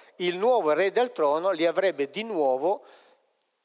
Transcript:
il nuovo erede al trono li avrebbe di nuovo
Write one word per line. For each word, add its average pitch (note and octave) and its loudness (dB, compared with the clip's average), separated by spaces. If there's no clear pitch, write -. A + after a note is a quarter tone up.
il F3 -2
nuovo G3+ 2
erede F#3 2
al B3 0
trono D#3+ 0
li E3+ 0
avrebbe D3+ 0
di G#3 -6
nuovo D#3 -2